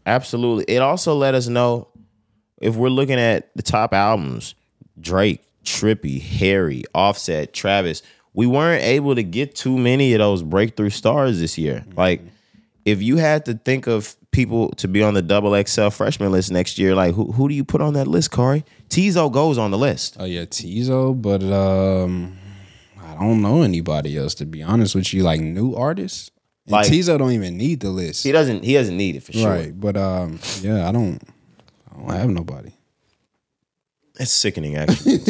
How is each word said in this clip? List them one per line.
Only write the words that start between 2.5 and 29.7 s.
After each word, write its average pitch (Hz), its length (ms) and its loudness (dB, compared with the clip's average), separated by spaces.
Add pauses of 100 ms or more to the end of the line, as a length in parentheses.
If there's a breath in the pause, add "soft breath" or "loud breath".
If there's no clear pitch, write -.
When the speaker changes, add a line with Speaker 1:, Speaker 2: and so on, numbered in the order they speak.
Speaker 1:
if 113 180 0
we're 123 140 2
looking 131 300 0
at 113 360 0
the - 60 -6
top 113 320 0
albums, 95 640 0 (440)
Drake, 90 440 0 (200)
Trippy, 80 580 -2
Harry, 95 640 0 (120)
Offset, 85 580 0
Travis, 95 480 -2 (320 soft breath)
we 113 140 2
weren't 147 360 2
able 139 320 2
to 117 80 0
get 113 320 -6
too 127 220 -2
many 127 360 4
of 107 60 4
those 101 220 2
breakthrough 101 480 0
stars 120 500 0
this 80 180 -4
year. 71 300 -4
Speaker 2:
Mm-hmm. 90 120 -14
Speaker 1:
Like, 90 220 2 (640 soft breath)
if 104 180 2
you 127 140 2
had 151 280 2
to 123 80 -4
think 131 340 -2
of 110 280 -2 (160)
people 113 400 0
to - 160 -6
be 98 160 2
on 104 100 4
the 98 80 2
double 101 320 2
X 101 240 0
L 107 140 4
freshman 104 400 0
list 95 200 0
next 90 280 -2
year, 95 160 4
like, 90 180 2
who, 110 200 -2
who 131 160 2
do 151 60 -2
you 139 100 -2
put 143 160 -2
on 147 120 0
that 139 140 0
list, 156 240 0
Corey? 135 320 2 (260 soft breath)
Teezo 170 420 2
goes 143 260 2
on 110 140 0
the 98 60 0
list. 127 420 -2
Speaker 2:
Oh, 95 60 -8
yeah, 87 200 -6
Teezo, 127 720 -2
but, 98 240 0
um, 95 920 0 (640 loud breath)
I 80 180 -18
don't 107 220 2
know 117 200 4
anybody 78 560 -2
else, 71 180 -4
to 73 100 -10
be 78 160 -12
honest 101 320 2
with 95 200 -2
you, 95 100 2
like, 80 160 2
new 92 340 -2
artists. 160 560 -6 (360)
And 104 80 -6
Speaker 1:
Like, 104 140 4
Speaker 2:
Teezo 170 300 4
don't 131 140 2
even 95 260 -2
need 135 220 0
the 101 100 -4
list. 90 360 -4
Speaker 1:
He 139 80 0
doesn't, 135 320 2
he 127 80 2
doesn't 107 240 2
need 92 180 -2
it 65 80 -12
for - 80 -20
sure. 110 180 2
Speaker 2:
Right, 82 300 -4